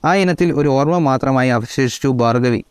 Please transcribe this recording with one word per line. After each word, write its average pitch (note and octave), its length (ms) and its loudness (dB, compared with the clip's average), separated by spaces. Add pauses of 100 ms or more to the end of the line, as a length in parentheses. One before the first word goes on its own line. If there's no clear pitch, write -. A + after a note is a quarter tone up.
ആ E3+ 100 2
ഇനത്തിൽ F3 380 2
ഒരു D3 140 0
ഓർമ്മ C#3+ 300 0
മാത്രമായി C3 520 0
അവശേഷിച്ചു A#2+ 580 -2
ഭാർഗവി. A#2+ 640 0